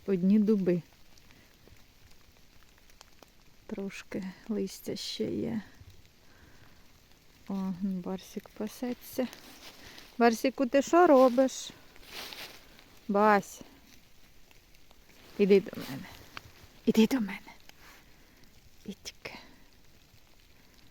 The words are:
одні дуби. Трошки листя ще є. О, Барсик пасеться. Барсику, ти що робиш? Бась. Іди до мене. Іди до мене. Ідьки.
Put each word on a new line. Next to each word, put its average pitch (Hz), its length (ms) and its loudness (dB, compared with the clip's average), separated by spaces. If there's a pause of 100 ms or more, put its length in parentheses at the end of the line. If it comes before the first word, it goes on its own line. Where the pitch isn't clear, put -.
одні 196 340 2
дуби. 185 420 2 (2750)
Трошки 196 560 -10 (240)
листя 202 480 -6
ще - 360 -8
є. 226 300 -6 (1900)
О, 196 40 -8 (280)
Барсик 190 680 -8
пасеться. - 800 -8 (880)
Барсику, 240 480 2
ти 277 160 2
що 339 260 4
робиш? 262 640 4 (1400)
Бась. 202 540 2 (1800)
Іди 196 240 6
до 208 140 -12
мене. - 320 -12 (800)
Іди 220 220 6
до 269 120 -2
мене. 196 320 -8 (1300)
Ідьки. - 480 -16 (1600)